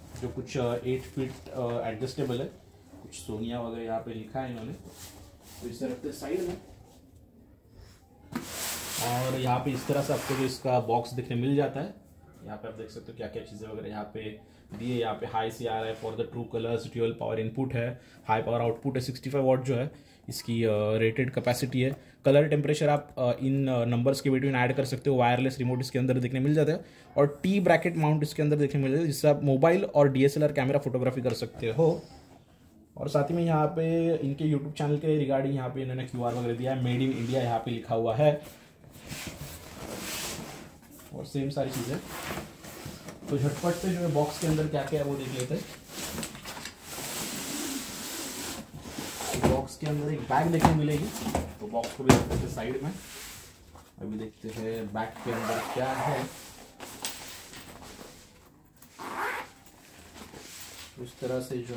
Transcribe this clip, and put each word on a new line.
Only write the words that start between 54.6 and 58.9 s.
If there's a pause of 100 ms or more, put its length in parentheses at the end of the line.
बैग
के
अंदर
क्या
है। (4000)